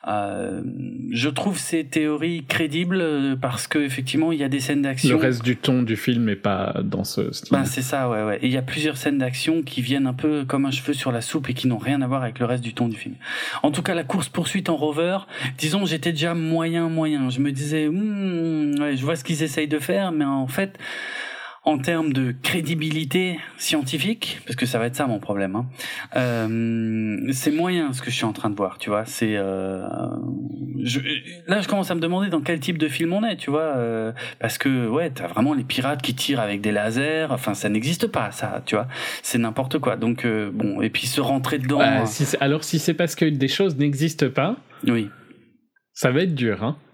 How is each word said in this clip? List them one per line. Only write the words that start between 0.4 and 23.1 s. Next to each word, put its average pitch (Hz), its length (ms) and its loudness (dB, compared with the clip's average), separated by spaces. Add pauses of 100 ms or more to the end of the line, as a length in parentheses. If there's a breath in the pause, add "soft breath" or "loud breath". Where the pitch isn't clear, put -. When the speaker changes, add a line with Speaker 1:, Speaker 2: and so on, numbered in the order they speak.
Speaker 1:
je 120 180 0
trouve 170 300 0
ces 160 240 -2
théories 151 640 0
crédibles, 170 540 0
euh, 139 380 2
parce 127 280 -2
que - 100 0
effectivement 139 540 0
il 156 80 0
y 143 40 2
a 135 60 0
des 135 100 0
scènes 143 220 0
d'action. 135 280 2
Speaker 2:
Le 123 140 6
reste 123 200 2
du 120 140 2
ton 127 260 2
du 113 120 2
film 120 320 2
est 101 80 2
pas 98 380 0 (100)
dans 98 200 -2
ce - 280 -2
style. - 240 0
Speaker 1:
Ben, 92 100 4
c'est - 180 -2
ça, 131 260 0
ouais, 107 140 0
ouais. 107 180 0
Et 127 60 0
il 127 40 4
y 135 60 2
a 127 60 0
plusieurs 147 340 -2
scènes 143 220 2
d'action 135 420 2
qui 131 220 -4
viennent 135 240 2
un 127 80 0
peu 151 280 0
comme 139 220 2
un 135 60 0
cheveu 131 220 -2
sur 139 180 0
la 117 100 0
soupe 139 300 -4
et - 20 0
qui 127 140 0
n'ont 120 100 4
rien 135 240 2
à 127 60 0
voir 131 160 0
avec 113 160 -6
le 123 80 2
reste 123 160 0
du 113 100 -6
ton 123 140 0
du 107 100 -2
film. - 160 -10 (480 loud breath)
En - 80 4
tout 165 140 -2
cas, 190 100 2
la 170 100 0
course-poursuite 175 680 0
en 165 60 4
rover, 156 440 2 (400 loud breath)
disons, 180 260 2
j'étais 160 280 0
déjà 165 200 0
moyen, 165 560 2
moyen. 156 400 2
Je 131 100 -2
me 143 120 2
disais, 151 360 0
hmm, 165 960 0
ouais, 143 160 0
je 131 80 -2
vois 165 100 2
ce 131 80 -10
qu'ils 160 200 -2
essayent 151 240 0
de 151 100 0
faire, 185 340 0
mais 151 140 0
en 135 220 0
fait, 196 320 -4 (840 loud breath)
en 151 140 4
termes 160 340 2
de 131 200 2
crédibilité 160 1040 0 (220 loud breath)